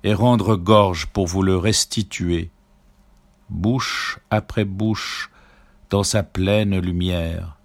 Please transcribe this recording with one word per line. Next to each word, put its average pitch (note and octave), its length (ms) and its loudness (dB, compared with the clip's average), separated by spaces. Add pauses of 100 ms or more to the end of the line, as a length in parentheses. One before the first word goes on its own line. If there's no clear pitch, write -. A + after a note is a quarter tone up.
et G2+ 80 2
rendre A2 440 4
gorge F#2 500 4
pour G2 200 -2
vous F#2 160 -2
le F#2+ 140 2
restituer, F2 920 -2 (1000)
bouche - 720 -4 (100)
après G#2+ 340 -2
bouche, G2+ 640 -4 (580)
dans G2+ 160 2
sa G#2 180 0
pleine G2 560 0
lumière. F2 880 -4